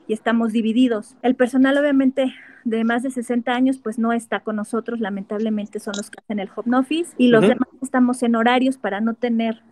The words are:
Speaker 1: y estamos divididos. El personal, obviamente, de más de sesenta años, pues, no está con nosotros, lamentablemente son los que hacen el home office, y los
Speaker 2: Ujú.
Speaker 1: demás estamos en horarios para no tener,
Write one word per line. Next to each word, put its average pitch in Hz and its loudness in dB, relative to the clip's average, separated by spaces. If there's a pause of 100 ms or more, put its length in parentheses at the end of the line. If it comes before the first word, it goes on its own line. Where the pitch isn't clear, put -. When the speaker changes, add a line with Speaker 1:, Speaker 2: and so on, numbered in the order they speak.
Speaker 1:
y 214 -4
estamos 226 0
divididos. 233 0
El 247 2
personal, 262 2
obviamente, 269 2 (320)
de 226 -2
más 233 -2
de 269 -4
sesenta 247 -4
años, 262 0
pues, 220 -8
no 226 0
está 226 -4
con 214 -6
nosotros, 226 -6
lamentablemente 208 -6
son 202 -10
los 202 -10
que - -20
hacen 208 -8
el 196 -8
home 240 -2
office, 311 -2
y 247 6
los 226 6
Speaker 2:
Ujú. 240 6
Speaker 1:
demás 247 0 (140)
estamos 254 0
en 233 2
horarios 254 2
para 196 -4
no 226 -2
tener, 226 -2